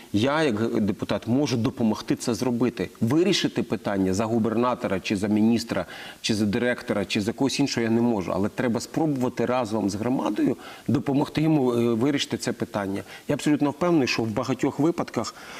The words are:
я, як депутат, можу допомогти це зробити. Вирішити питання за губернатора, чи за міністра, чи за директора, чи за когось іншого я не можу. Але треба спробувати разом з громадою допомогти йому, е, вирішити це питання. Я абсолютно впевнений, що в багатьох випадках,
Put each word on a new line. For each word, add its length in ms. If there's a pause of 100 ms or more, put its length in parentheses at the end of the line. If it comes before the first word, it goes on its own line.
(120)
я, 300
як 380
депутат, 460
можу 300
допомогти 600
це 180
зробити. 560 (100)
Вирішити 640
питання 520
за 100
губернатора, 760
чи 160
за 120
міністра, 580 (340)
чи 140
за 120
директора, 580
чи 160
за 120
когось 280
іншого 240
я 60
не 100
можу. 340
Але 140
треба 320
спробувати 680
разом 440
з 40
громадою 600 (320)
допомогти 540
йому, 300
е, 220
вирішити 420
це 160
питання. 500 (260)
Я 60
абсолютно 360
впевнений, 380
що 140
в 80
багатьох 480
випадках, 560 (260)